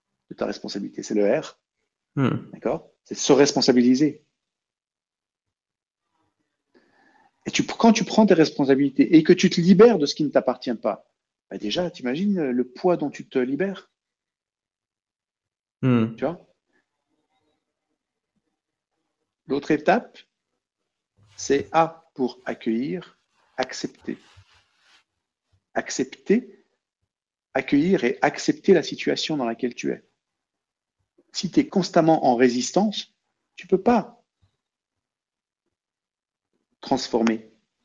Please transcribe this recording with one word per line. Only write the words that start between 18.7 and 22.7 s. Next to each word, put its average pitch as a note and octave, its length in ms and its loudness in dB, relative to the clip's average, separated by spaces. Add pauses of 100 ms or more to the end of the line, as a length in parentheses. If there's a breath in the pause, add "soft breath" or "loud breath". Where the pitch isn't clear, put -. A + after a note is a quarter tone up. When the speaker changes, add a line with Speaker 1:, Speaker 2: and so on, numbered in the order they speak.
Speaker 1:
L'autre C#3 240 -4
étape, E3+ 460 -2 (1160)
c'est C#3 380 -4
A D#3+ 400 -2
pour B2 320 -6
accueillir, B2 720 -8 (380)